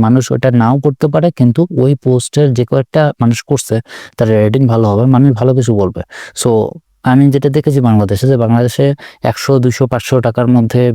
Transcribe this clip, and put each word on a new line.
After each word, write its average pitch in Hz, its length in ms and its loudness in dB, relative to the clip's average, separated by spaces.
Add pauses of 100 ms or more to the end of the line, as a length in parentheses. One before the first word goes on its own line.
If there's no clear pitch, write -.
মানুষ 127 180 2 (100)
ওটা 123 160 -2 (120)
নাও 120 140 2 (100)
করতে 147 280 -2
পারে, 160 140 0 (120)
কিন্তু 120 220 2 (220)
ওই 135 80 2 (120)
পোস্টের 127 440 0 (100)
যে 127 140 0
কয়েকটা 139 300 -2 (200)
মানুষ 117 180 0 (100)
করছে 131 260 -4 (420)
তার 117 100 0 (180)
রেটিং 123 160 0 (120)
ভালো 113 180 2
হবে, 107 120 0 (120)
মানুষ 139 140 4 (100)
ভালো 127 180 2
কিছু 120 140 0 (100)
বলবে। 92 200 -4 (400)
So 123 80 0 (640)
আমি 135 120 4 (100)
যেটা 139 240 0
দেখেছি 143 220 0 (100)
বাংলাদেশে, 104 420 0
যে 131 140 2
বাংলাদেশে 120 400 0 (440)
একশো, - 240 -4 (100)
দুইশো, 127 200 0 (100)
পাঁচশো 123 220 -4 (120)
টাকার 120 280 -2
মধ্যে 120 260 0 (140)